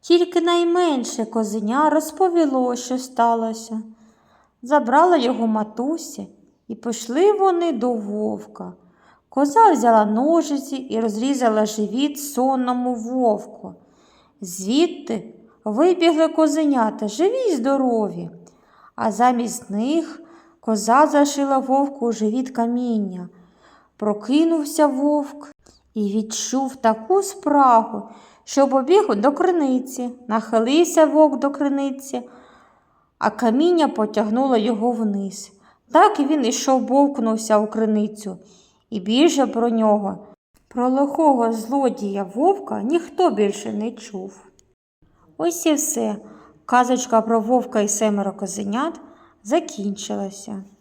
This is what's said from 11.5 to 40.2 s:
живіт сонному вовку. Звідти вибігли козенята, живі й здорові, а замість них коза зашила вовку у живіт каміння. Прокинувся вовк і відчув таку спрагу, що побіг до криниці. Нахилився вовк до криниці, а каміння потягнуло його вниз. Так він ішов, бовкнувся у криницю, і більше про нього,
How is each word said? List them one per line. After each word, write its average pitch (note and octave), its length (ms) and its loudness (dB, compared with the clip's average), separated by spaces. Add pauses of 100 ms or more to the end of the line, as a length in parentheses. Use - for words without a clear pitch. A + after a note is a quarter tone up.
живіт A3 540 -4
сонному B3 720 -2
вовку. A3+ 800 -4 (680)
Звідти G#3+ 920 -4 (300)
вибігли D#4+ 640 2
козенята, C#4+ 800 0
живі G4 440 0
й D4+ 40 0
здорові, A3+ 720 -2 (680)
а A3 160 -2
замість A#3 580 -2
них C#4 520 -4 (380)
коза A3+ 460 2
зашила C#4+ 520 2
вовку C4+ 480 -2
у A#3 60 0
живіт A3 380 -2
каміння. A#3 760 -4 (680)
Прокинувся D4 920 0
вовк C#4+ 680 -2 (400)
і G#3 220 -2
відчув B3+ 600 -4
таку A3+ 460 0
спрагу, C4 800 2 (420)
що C#4 240 2
побіг C4+ 480 2
до A#3 160 2
криниці. C4+ 800 0 (180)
Нахилився B3+ 800 2
вовк D4 320 4
до C#4 120 -2
криниці, C#4 720 -4 (960)
а G#3 120 0
каміння C4+ 580 2
потягнуло A3 680 0
його A3 360 0
вниз. G3+ 600 -4 (400)
Так F4+ 280 4
він C#4+ 260 0
ішов, C4 360 0
бовкнувся A3+ 760 2
у G#3+ 80 0
криницю, G#3+ 720 -2 (520)
і G#3+ 100 -6
більше C4 460 2
про A3+ 220 -2
нього, G#3+ 500 0 (500)